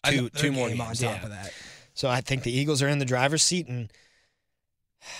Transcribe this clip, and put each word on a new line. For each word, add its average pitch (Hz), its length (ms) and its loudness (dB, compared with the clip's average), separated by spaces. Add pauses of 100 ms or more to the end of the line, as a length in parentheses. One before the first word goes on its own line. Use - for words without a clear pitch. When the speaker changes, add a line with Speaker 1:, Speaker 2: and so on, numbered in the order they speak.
Speaker 1:
Two, 139 100 4
Speaker 2:
another 127 180 2
Speaker 1:
two 143 200 0
more 127 180 0
Speaker 2:
game 113 80 -2
Speaker 1:
games, 117 260 -2
Speaker 2:
on 113 80 0
top 98 80 -4
Speaker 1:
yeah. 90 60 -10
Speaker 2:
of - 40 -10
that. 101 240 -12 (400)
Speaker 1:
So 135 160 0
I 127 120 2
think 131 200 -2
the 120 100 -2
Eagles 139 300 2
are 139 60 4
in 143 100 2
the 139 80 0
driver's 131 380 4
seat, 175 240 2
and 123 260 -8 (1300)